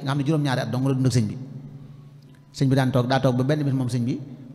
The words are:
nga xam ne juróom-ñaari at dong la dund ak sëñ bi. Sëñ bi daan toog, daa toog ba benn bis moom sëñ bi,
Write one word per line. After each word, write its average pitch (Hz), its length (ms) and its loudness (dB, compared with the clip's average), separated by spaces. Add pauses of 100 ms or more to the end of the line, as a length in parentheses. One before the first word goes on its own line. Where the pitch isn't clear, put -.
nga 135 80 -2
xam 147 60 -2
ne 139 60 0
juróom-ñaari 143 360 0
at 113 100 -4
dong 127 160 0
la 135 80 4
dund 127 120 2
ak 127 60 2
sëñ 113 160 4
bi. 101 100 -8 (1120)
Sëñ 139 160 0
bi 131 80 4
daan 131 160 4
toog, 123 140 4
daa 131 140 2
toog 131 160 2
ba 127 80 2
benn 151 200 0
bis 139 80 0
moom 131 160 0
sëñ 120 160 0
bi, 127 160 -2 (340)